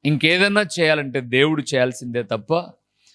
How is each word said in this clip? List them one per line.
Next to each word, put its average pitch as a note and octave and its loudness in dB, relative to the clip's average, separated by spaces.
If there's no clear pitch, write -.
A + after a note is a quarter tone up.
ఇంకేదన్నా F3+ 2
చేయాలంటే D3+ 0
దేవుడు C#3 0
చేయాల్సిందే B2 -2
తప్ప A2 -6